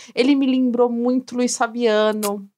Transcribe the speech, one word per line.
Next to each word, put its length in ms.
Ele 200
me 120
lembrou 420
muito 480
Luiz 180
Fabiano. 1040